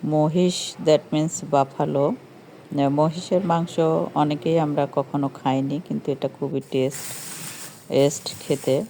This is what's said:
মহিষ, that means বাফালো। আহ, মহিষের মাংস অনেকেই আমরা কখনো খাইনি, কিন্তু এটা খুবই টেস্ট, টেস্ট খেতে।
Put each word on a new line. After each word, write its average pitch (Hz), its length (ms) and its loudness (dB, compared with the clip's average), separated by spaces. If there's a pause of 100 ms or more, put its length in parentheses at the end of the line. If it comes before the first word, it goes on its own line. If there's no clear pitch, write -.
মহিষ, 156 680 2 (120)
that 151 120 6 (140)
means 156 380 -2
বাফালো। 143 580 2
আহ, - 800 -4
মহিষের 160 560 0
মাংস 170 360 0 (340)
অনেকেই 151 440 2
আমরা 147 340 2
কখনো 139 360 -2
খাইনি, 135 600 -2
কিন্তু 143 240 -4
এটা 135 160 -4 (120)
খুবই 143 200 -2 (100)
টেস্ট, 135 280 0 (880)
টেস্ট - 520 2
খেতে। 139 500 0